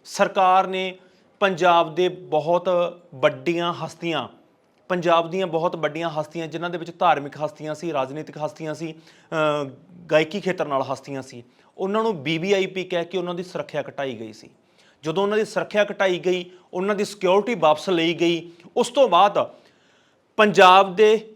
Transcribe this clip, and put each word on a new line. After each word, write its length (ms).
ਸਰਕਾਰ 640
ਨੇ 300
ਪੰਜਾਬ 560
ਦੇ 140
ਬਹੁਤ 600
ਵੱਡੀਆਂ 580
ਹਸਤੀਆਂ, 540
ਪੰਜਾਬ 400
ਦੀਆਂ 180
ਬਹੁਤ 280
ਵੱਡੀਆਂ 340
ਹਸਤੀਆਂ 380
ਜਿਨ੍ਹਾਂ 220
ਦੇ 80
ਵਿੱਚ 220
ਧਾਰਮਿਕ 460
ਹਸਤੀਆਂ 300
ਸੀ, 180
ਰਾਜਨੀਤਿਕ 440
ਹਸਤੀਆਂ 360
ਸੀ, 200
ਅ, 760
ਗਾਇਕੀ 300
ਖੇਤਰ 240
ਨਾਲ 160
ਹਸਤੀਆਂ 400
ਸੀ, 220
ਉਹਨਾਂ 260
ਨੂੰ 200
ਵੀ 140
ਵੀ 160
ਆਈ 120
ਪੀ 180
ਕਹਿ 220
ਕੇ 120
ਉਹਨਾਂ 160
ਦੀ 100
ਸੁਰੱਖਿਆ 380
ਘਟਾਈ 380
ਗਈ 140
ਸੀ। 160
ਜਦੋਂ 200
ਉਹਨਾਂ 140
ਦੀ 80
ਸੁਰੱਖਿਆ 380
ਘਟਾਈ 360
ਗਈ, 260
ਉਹਨਾਂ 220
ਦੀ 100
ਸਿਕਿਉਰਿਟੀ 500
ਵਾਪਸ 340
ਲਈ 240
ਗਈ, 380
ਉਸ 120
ਤੋਂ 200
ਬਾਅਦ 420
ਪੰਜਾਬ 580
ਦੇ, 400